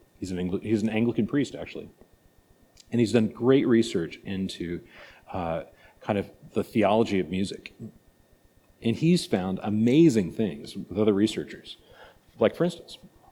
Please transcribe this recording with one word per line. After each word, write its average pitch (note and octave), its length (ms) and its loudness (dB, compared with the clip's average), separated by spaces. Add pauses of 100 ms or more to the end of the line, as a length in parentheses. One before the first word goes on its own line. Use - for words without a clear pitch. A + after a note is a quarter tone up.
(180)
He's F2+ 120 -10
an F#2 80 -6
Angli-, F2+ 220 -4
he's G#2+ 220 0
an A2 60 -2
Anglican A2+ 380 0
priest, C#3+ 280 -4
actually. - 360 -14 (1000)
And A#2+ 100 0
he's G#2 120 2
done A2 160 2
great C3 380 2
research A2 580 2
into, F#2 560 -6 (520)
uh, E2 300 -4 (380)
kind G#2 180 -2
of G2 120 -4 (220)
the G2 120 -2
theology G#2 560 2
of F2 100 -4
music. F#2 440 -6 (1080)
And A2+ 140 0
he's E3+ 300 2
found F#2+ 360 -2
amazing A2+ 680 4
things D#2 440 -6
with F#2 220 -8
other G#2+ 140 4
researchers. G2 640 -2 (600)
Like, A2 180 2
for E3 80 0
instance, - 340 -6 (340)